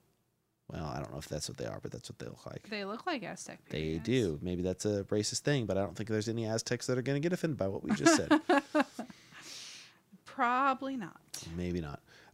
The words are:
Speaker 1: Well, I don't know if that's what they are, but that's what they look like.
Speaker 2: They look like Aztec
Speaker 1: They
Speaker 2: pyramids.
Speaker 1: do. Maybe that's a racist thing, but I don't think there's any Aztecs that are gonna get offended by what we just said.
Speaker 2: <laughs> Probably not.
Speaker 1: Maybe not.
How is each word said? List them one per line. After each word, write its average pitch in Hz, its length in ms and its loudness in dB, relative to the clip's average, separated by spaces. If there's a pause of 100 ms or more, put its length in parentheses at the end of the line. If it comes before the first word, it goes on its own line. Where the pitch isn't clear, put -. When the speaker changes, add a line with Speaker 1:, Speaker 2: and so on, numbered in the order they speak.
(680)
Speaker 1:
Well, - 180 -6
I - 140 -4
don't - 120 -8
know 67 60 -8
if - 100 -10
that's 76 200 -4
what - 100 -10
they 60 80 -6
are, 52 140 -6
but - 120 -8
that's - 180 -12
what - 80 -16
they - 80 -10
look - 200 -12
like. - 240 -12
Speaker 2:
They 208 140 -6
look 208 220 -8
like 302 180 -2
Aztec - 440 -10
Speaker 1:
They 76 140 -2
Speaker 2:
pyramids. 80 240 -2
Speaker 1:
do. 104 360 4
Maybe 90 200 0
that's 92 240 0
a 101 180 2
racist 107 360 0
thing, 135 260 2
but 95 100 2
I 95 60 4
don't 95 140 -2
think 110 120 -6
there's 107 200 2
any 113 180 0
Aztecs 117 400 0
that 127 120 2
are 127 40 0
gonna 139 180 0
get 175 120 0
offended 165 260 0
by 190 100 2
what - 160 -4
we - 100 0
just 320 220 8
said. 311 240 6 (100)
Speaker 2:
<laughs> 285 360 4 (1400)
Probably 269 720 2
not. 208 240 -8 (360)
Speaker 1:
Maybe 87 240 0
not. 73 200 -6 (340)